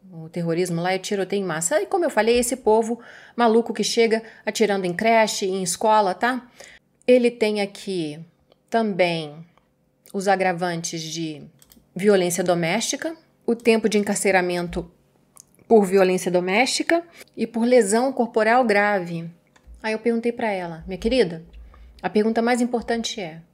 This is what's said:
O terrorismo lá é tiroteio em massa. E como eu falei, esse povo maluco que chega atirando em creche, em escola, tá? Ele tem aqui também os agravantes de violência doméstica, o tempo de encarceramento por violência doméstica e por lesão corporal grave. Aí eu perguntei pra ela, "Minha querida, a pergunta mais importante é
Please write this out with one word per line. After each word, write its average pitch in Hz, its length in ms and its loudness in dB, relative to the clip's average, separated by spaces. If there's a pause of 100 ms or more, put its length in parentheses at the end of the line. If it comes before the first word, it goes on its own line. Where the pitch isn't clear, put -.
(120)
O 160 160 -16
terrorismo 170 540 -2
lá 180 100 -2
é 190 80 -2
tiroteio 196 420 -4
em 190 40 -4
massa. 170 360 -2
E 392 40 -4
como 370 180 -2
eu 294 60 0
falei, 226 280 2
esse 247 200 -2
povo 220 420 0 (380)
maluco 226 360 4
que 214 120 -2
chega 220 360 2 (240)
atirando 202 400 0
em 175 80 -2
creche, 214 520 2
em 190 180 -2
escola, 208 500 2
tá? 240 320 -2 (640)
Ele 247 240 6
tem 214 300 -2
aqui 180 580 -6 (500)
também 170 760 -2 (680)
os 196 140 -4
agravantes 175 760 -2
de 156 400 -8 (540)
violência 185 480 2
doméstica, 185 720 -2 (300)
o 233 100 0
tempo 226 320 2
de 208 120 2
encarceramento 180 920 -2 (800)
por 214 180 6
violência 185 460 2
doméstica 240 720 0 (340)
e 226 80 -2
por 226 200 -2
lesão 240 460 4
corporal 240 540 2
grave. 190 640 0 (520)
Aí 220 120 -4
eu 220 60 -4
perguntei 233 320 -2
pra 233 200 -4
ela, 170 360 -8
"Minha 185 100 -8
querida, 190 460 0 (580)
a 185 80 -4
pergunta 226 320 2
mais 240 200 0
importante 233 600 -4
é 165 200 -12 (120)